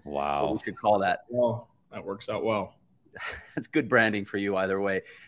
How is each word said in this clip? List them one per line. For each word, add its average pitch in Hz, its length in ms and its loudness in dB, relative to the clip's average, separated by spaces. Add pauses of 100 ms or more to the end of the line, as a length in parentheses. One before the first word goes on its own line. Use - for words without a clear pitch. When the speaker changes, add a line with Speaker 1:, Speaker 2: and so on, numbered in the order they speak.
Speaker 1:
Wow. 71 400 -2
Speaker 2:
what 73 80 0
we 76 120 -2
should - 140 -8
call 104 220 4
that. 90 280 0
Speaker 3:
Well, 117 420 0 (240)
that 101 120 -12
works 98 240 -8
out 110 160 -2
well. 104 300 0 (420)
Speaker 2:
<laughs> - 400 -12
It's 120 100 -4
good 135 220 0
branding 110 360 4
for - 140 -8
you 101 180 0
either 95 240 2
way. 98 220 0 (260)